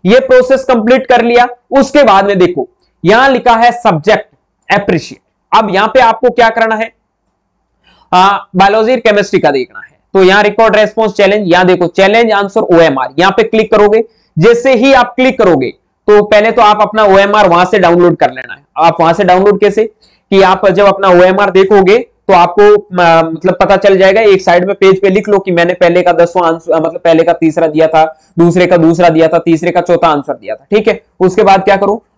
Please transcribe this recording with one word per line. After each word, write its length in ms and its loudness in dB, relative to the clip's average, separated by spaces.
ये 60 4
process 440 2
complete 440 0
कर 140 2
लिया, 260 0
उसके 320 2
बाद 220 2
में 140 -2
देखो 280 -2
यहां 260 2
लिखा 240 0
है 160 2
subject 540 -2
appreciate। 480 -6
अब 120 -6
यहां 120 -2
पे 120 -2
आपको 300 0
क्या 200 0
करना 260 -4
है? 160 -8
आ, 240 2
बायोलॉजी 360 0
और 80 0
chemistry 400 -2
का 120 0
देखना 280 -8
है, 180 -20
तो 100 2
यहाँ 200 2
record 320 0
response 360 -2
challenge, 400 -2
यहाँ 140 2
देखो 220 2
challenge 440 0
answer 280 -4
ओएमआर, 600 0
यहाँ 120 0
पे 120 -2
क्लिक 280 -2
करोगे। 320 2
जैसे 340 2
ही 200 2
आप 220 0
click 240 -2
करोगे 340 0
तो 160 4
पहले 280 0
तो 100 -2
आप 200 2
अपना 220 -2
ओएमआर 460 2
वहां 160 2
से 140 -2
download 360 2
कर 160 -2
लेना 220 -14
है। 80 -20
आप 240 0
वहां 120 0
से 100 -4
download 360 2
कैसे 240 -2
कि 100 2
आप 260 2
जब 180 0
अपना 220 0
ओएमआर 440 2
देखोगे 460 2
तो 360 -4
आपको, 380 2
म-, 600 0
मतलब 260 -4
पता 180 0
चल 200 2
जाएगा। 240 2
एक 200 -2
side 240 -2
में 100 -4
page 260 0
पे 80 0
लिख 200 -4
लो 100 0
कि 120 -6
मैंने 220 -2
पहले 280 0
का 100 0
दसवां 420 0
आंसर, 220 -6
मतलब 280 -6
पहले 200 0
का 100 0
तीसरा 340 -2
दिया 200 -2
था, 320 -2
दूसरे 280 2
का 100 0
दूसरा 320 2
दिया 180 0
था, 100 -2
तीसरे 340 -2
का 100 -2
चौथा 260 -2
answer 260 -4
दिया 220 -12
था, 160 -20
ठीक 160 -2
है। 140 -4
उसके 240 0
बाद 200 2
क्या 120 0
करो, 280 -4